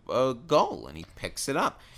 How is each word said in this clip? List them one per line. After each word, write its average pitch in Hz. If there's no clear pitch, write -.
a 131
gull, 147
and 71
he 82
picks -
it 139
up. -